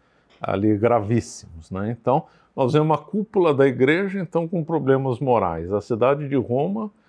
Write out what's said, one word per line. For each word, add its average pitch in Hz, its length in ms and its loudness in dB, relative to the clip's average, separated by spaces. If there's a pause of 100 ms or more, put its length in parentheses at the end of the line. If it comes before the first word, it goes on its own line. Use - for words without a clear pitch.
(380)
ali 104 380 0
gravíssimos, 104 920 -2
né? 101 280 -6
Então, 143 280 0 (280)
nós 135 200 0
vemos 151 140 2
uma 151 100 2
cúpula 185 560 0
da 135 120 4
igreja, 160 540 0
então, 170 260 -4
com 170 160 -4
problemas 135 560 0
morais. 95 540 0
A 101 80 0
cidade 135 480 0
de 139 80 -2
Roma, 175 540 -2 (180)